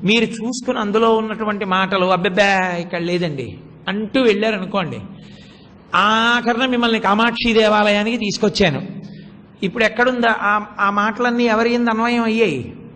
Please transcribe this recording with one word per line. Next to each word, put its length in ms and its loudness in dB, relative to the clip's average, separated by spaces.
మీరు 200 4
చూసుకుని 540 -6
అందులో 380 2
ఉన్నటువంటి 480 -4
మాటలు, 420 0
"అబ్బెబ్బే, 720 2
ఇక్కడ 200 -6
లేదండి" 580 -4
అంటూ 320 -2
వెళ్ళారనుకోండి, 800 0
ఆఖరణ 720 2
మిమ్మల్ని 320 0
కామాక్షి 540 2
దేవాలయానికి 640 2
తీసుకొచ్చాను. 680 0
ఇప్పుడు 220 0
ఎక్కడుందా 560 2
ఆ, 260 0
ఆ 100 2
మాటలన్నీ 540 0
ఎవరి 300 2
యందు 160 2
అన్వయం 320 0
అయ్యాయి? 540 0